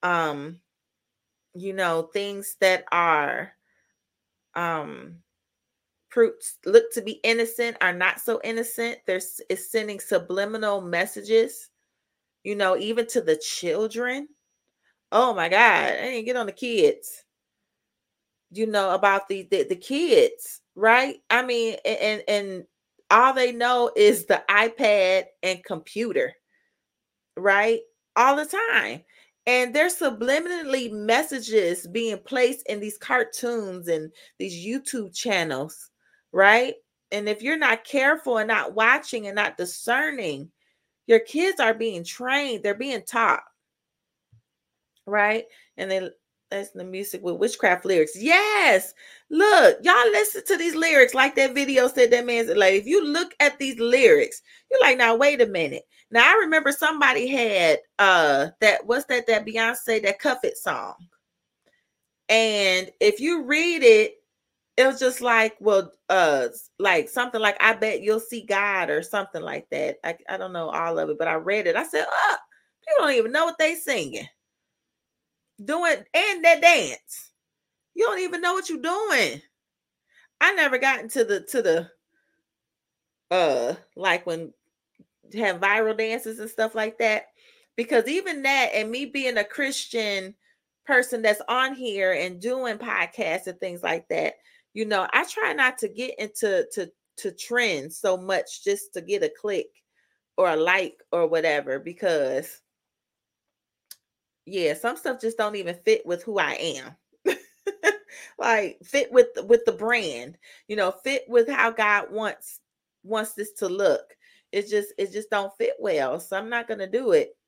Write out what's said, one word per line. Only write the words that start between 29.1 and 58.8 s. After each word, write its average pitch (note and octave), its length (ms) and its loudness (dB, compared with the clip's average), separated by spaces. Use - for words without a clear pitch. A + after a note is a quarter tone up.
And B3 260 0
there's E4 240 0
subliminally C4+ 960 -4
messages G#3+ 960 -2
being G#3+ 320 -6
placed B3+ 480 -2
in G#3+ 120 -6
these G#3 180 -12
cartoons A3+ 880 -4
and D#3 240 -4
these F3+ 280 -10
YouTube A3+ 500 -8
channels, D#3+ 760 -4
right? G#3+ 440 4
And G#3 160 -6
if G#3+ 140 -6
you're C#4+ 160 -2
not B3 260 0
careful C#4 540 -2
and G#3+ 100 -2
not A3 280 -2
watching A#3 520 0
and G3 80 -8
not - 220 -2
discerning, G3 920 -6
your A3+ 120 8
kids D#4+ 400 -4
are A3+ 140 2
being G#3+ 300 -4
trained. B3+ 600 -4
They're G3+ 120 0
being B3 260 -6
taught, A3 420 0
right? G#3 400 0
And F#3+ 140 -8
then F#3+ 220 -4
that's G3+ 200 -8
the F3+ 120 -14
music F#3+ 400 -10
with F3 140 -4
witchcraft G3 480 0
lyrics. E3+ 300 2
Yes! E4 800 2
Look, F4 540 6
y'all F4+ 280 6
listen G#4+ 340 0
to G4 120 2
these E4 180 -2
lyrics. D#4 380 6
Like C4+ 220 2
that C4+ 200 2
video C4+ 320 2
said, B3 240 6
that A#3+ 140 2
man A#3 200 0
said, F3+ 120 0
like, F#3+ 160 6
if G3+ 120 0
you E4+ 180 2
look D#4+ 360 -2
at C#4+ 180 4
these C4+ 220 -6
lyrics, A#3 600 4
you're C5 120 4
like, C4 160 6
"Now, A#3 180 4
wait C#4 260 4
a A#3 60 6
minute." E3 360 -4
Now, A#3 180 6
I G4+ 120 6
remember D#4 320 2
somebody C#4 540 0
had, G3+ 520 2
uh, D#3+ 520 4
that, G#3 260 4